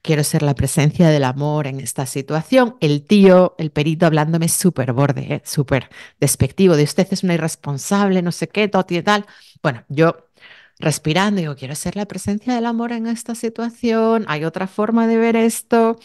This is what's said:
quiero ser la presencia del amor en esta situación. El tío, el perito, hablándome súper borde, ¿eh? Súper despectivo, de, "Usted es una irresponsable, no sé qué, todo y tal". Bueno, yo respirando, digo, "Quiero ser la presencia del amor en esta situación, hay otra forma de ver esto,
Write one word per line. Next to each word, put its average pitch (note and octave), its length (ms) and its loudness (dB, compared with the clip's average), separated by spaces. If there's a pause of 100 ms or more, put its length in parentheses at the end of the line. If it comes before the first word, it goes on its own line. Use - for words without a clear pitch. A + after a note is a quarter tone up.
quiero D3+ 220 0
ser D#3 180 -2
la C#3+ 120 0
presencia D3+ 540 2
del D3 160 2
amor C#3+ 420 -4
en C3+ 140 -10
esta B2+ 260 -8
situación. D#3+ 760 -2
El D3 240 0
tío, F#3 540 6
el D#3 120 -4
perito, D#3+ 360 0
hablándome D#3+ 420 0
súper C3+ 440 0
borde, C3+ 420 -2
¿eh? - 100 -8
Súper - 440 -2 (320)
despectivo, D#3 560 2
de, D3 80 4
"Usted F3 260 0
es F#3+ 120 -4
una F3+ 120 0
irresponsable, E3+ 880 -2
no F3 100 -4
sé D#3+ 160 -6
qué, G#3 200 -2
todo F#3 220 0
y F3 120 -2
tal". G#3 240 0 (360)
Bueno, C3 260 -2
yo D#3+ 280 2 (640)
respirando, F3+ 600 0
digo, D3+ 160 -6
"Quiero C3+ 200 -10
ser F3 200 -8
la G3+ 100 -6
presencia G#3 480 -6
del A#3 120 -2
amor A#3 260 -4
en A3+ 140 -6
esta A#3 280 -6
situación, A3+ 960 -2
hay D3+ 160 -4
otra E3 220 -4
forma A3+ 400 0
de A3+ 100 2
ver A3+ 200 2
esto, A3+ 680 0